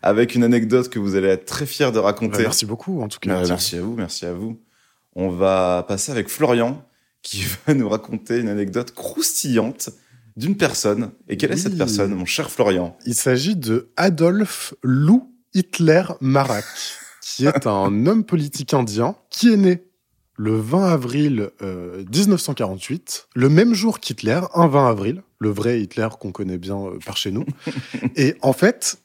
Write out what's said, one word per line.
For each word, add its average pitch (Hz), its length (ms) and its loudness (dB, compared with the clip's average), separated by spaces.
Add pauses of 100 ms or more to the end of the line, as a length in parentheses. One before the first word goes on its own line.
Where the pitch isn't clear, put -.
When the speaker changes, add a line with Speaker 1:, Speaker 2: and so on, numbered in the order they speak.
Speaker 1:
avec 110 340 2
une 120 80 4
anecdote 120 460 2
que 120 100 -8
vous 98 180 -2
allez 98 120 2
être 95 160 0
très - 220 -8
fiers 135 260 -2
de 113 60 0
raconter. 104 400 0
Speaker 2:
Bah, 117 60 2
merci 110 200 -2
beaucoup, 123 380 -6
en 104 60 -6
tout - 100 -12
cas. 95 240 -2
Speaker 1:
Bah, 90 40 0
merci 87 300 -2
à 87 60 -6
vous, 110 120 -6
merci 92 300 -8
à 87 80 -6
vous. 113 260 -8 (560)
On 92 140 -2
va 90 580 2
passer 101 240 -4
avec 113 200 -4
Florian, 123 520 0 (380)
qui 98 240 -8 (100)
<laughs> - 120 -8
va 151 80 4
nous 113 160 0
raconter 110 480 -4
une 117 100 -2
anecdote 104 460 -4
croustillante - 960 -2 (480)
d'une 170 180 -2
personne. 113 540 0 (180)
Et - 80 -4
quelle - 160 0
est 151 60 0
cette 196 140 -2
Speaker 2:
Oui. 175 60 -4
Speaker 1:
personne, 101 360 0
mon 90 100 -4
cher - 260 -4
Florian ? 92 540 0
Speaker 2:
Il 120 100 -4
s'agit 139 400 0
de 120 440 -2
Adolf 180 760 2 (100)
Lou 151 480 4 (220)
Hitler 175 520 4 (180)
Marak, 131 420 2 (300)
<laughs> - 260 -20
qui - 240 -6
est 147 220 2
un 101 400 2
homme 214 180 2
politique 147 480 -2
indien 120 420 0 (140)
qui 233 240 4
est 208 60 6
né 180 240 4 (560)
le 107 180 0
vingt 135 300 0
avril, 131 640 0 (100)
euh, 92 480 -10
dix-neuf 185 320 2
cent 147 140 -6
quarante-huit, 107 800 -8
le 127 160 4
même 214 240 6
jour 208 260 0
qu'Hitler, 120 400 -2 (140)
un 170 120 6
vingt 139 220 4
avril, 113 340 -2 (160)
le 107 120 0
vrai 113 320 0
Hitler 110 260 -4 (100)
qu'on 95 140 -10
connaît 92 240 -6
bien, 95 220 -6
euh, 95 260 -8
par 95 140 -8
chez 101 120 -4
nous. 107 140 -4 (360)
<laughs> - 360 -6
Et 143 240 2
en 135 140 2
fait - 500 2